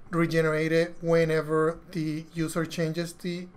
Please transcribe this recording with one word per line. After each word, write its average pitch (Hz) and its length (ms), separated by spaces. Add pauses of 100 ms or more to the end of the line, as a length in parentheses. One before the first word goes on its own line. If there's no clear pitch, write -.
regenerated 165 920
whenever 160 800 (120)
the 156 420
user 160 320
changes 165 480
the, 180 420